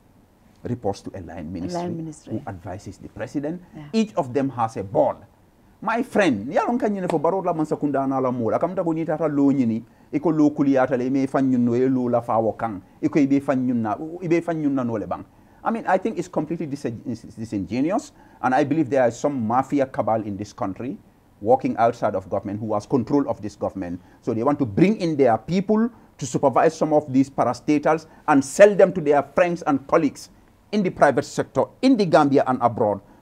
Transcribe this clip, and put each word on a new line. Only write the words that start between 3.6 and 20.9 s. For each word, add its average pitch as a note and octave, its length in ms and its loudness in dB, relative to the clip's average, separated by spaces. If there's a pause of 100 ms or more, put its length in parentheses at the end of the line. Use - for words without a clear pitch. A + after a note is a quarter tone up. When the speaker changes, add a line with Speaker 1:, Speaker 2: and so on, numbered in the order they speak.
Speaker 2:
Yeah. D3+ 80 -16 (100)
Speaker 1:
Each A3 220 -2
of C3 180 -4
them C3+ 160 0
has A#2 280 -4
a G2+ 60 -4
board. G#2 340 0 (640)
My A3+ 220 -2
friend, C#3 500 0
ya C4+ 140 2
lon A#3+ 100 0
kanyine G3+ 320 -2
fo E3+ 80 2
baro F3 240 0
la F3 120 0
mansa D#3 220 -2
kunda C3+ 320 -2
na C3+ 120 0
la C3 120 0
mola. A#2 280 0
Kam F3 160 -2
ta F#3 80 -2
bonita D#3+ 340 -2
ta E3 80 -2
lo C#3+ 260 2
nyini, A#2 320 0 (300)
iko D#3+ 180 0
lo D3+ 200 4
kuli C#3 260 2
ata C3 180 2
le B2 140 0
me C3+ 160 0
fan C3+ 240 0
nyun B2+ 160 2
no A#2+ 80 2
e B2+ 160 2
lo B2+ 180 0
la A#2+ 140 0
fa A#2 180 0
wo A2 140 2
kang. A2 280 -8 (200)
Iko D#3 180 0
ibe C#3 220 2
fan C3 240 -2
nyun B2 160 0
na, G#2+ 140 -2 (260)
ibe E3 220 0
fan E3 180 -4
nyun C#3+ 120 0
na C3 100 -2
no A2+ 100 -4
le G2 140 -4
bang. E2+ 180 -10 (380)
I G3+ 80 -2
mean, A3+ 160 -6
I F#3 100 4
think A3 220 -4
it's E3+ 80 -6
completely E3 400 -6
dis-, C#3 160 -8 (220)
dis-, A#2+ 160 -8 (140)
disingenuous, A2+ 760 -4 (320)
and B2+ 100 0
I C#3+ 100 2
believe C#3+ 280 0
there C3 160 4
is A#2 100 -4
some C#3 300 -2
mafia C3+ 400 0
cabal A2+ 360 -2
in G2+ 140 -8
this G2+ 160 -10
country A#2 440 -8 (420)